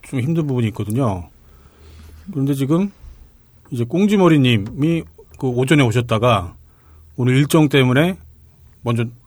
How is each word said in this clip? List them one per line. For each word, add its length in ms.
좀 180
힘든 280
부분이 200
있거든요. 600
그런데 220
지금 380
이제 160
꽁지머리님이 1160
그 100
오전에 360
오셨다가 720
오늘 220
일정 320
때문에 480
먼저 240